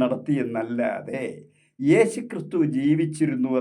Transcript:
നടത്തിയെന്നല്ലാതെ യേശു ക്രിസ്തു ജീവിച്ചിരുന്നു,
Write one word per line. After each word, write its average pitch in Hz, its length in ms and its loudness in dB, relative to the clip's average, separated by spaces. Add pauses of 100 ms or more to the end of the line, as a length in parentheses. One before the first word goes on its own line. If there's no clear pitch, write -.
നടത്തിയെന്നല്ലാതെ 117 1200 -2 (680)
യേശു 220 280 4 (120)
ക്രിസ്തു 180 260 -6 (180)
ജീവിച്ചിരുന്നു, 143 840 0